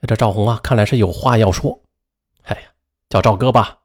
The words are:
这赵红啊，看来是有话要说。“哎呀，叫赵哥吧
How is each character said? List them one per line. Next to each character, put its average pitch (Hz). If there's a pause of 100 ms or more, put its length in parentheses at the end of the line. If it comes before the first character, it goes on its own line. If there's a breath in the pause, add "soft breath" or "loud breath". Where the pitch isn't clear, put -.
这 117
赵 110
红 104
啊， 117
看 -
来 104
是 127
有 98
话 123
要 107
说。 - (600)
“哎 -
呀， - (420)
叫 95
赵 107
哥 123
吧 120